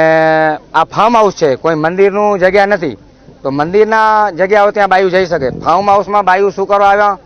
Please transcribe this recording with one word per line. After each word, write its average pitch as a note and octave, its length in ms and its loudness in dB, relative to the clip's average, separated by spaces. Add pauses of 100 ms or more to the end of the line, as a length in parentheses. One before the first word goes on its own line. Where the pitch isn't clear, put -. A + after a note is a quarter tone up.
(760)
આ D#3 100 2
ફાર્મ G#3 320 0
હાઉસ G#3+ 180 2
છે, C#3 220 0
કોઈ E3 180 -2
મંદિરનું G3 640 -2
જગ્યા F#3 280 0
નથી, E3+ 300 -4 (460)
તો C#3 80 -6
મંદિરના G#3+ 800 0
જગ્યાઓ G3 400 0
ત્યાં G3+ 180 0
બાયું F#3 220 2
જઈ F#3 160 0
શકે. D3+ 240 -4
ફાર્મ F#3 400 -2
હાઉસમાં G3+ 340 0
બાયું F#3 280 0
શું F#3+ 140 -6
કરવા G3+ 240 2
આવ્યા G3+ 360 0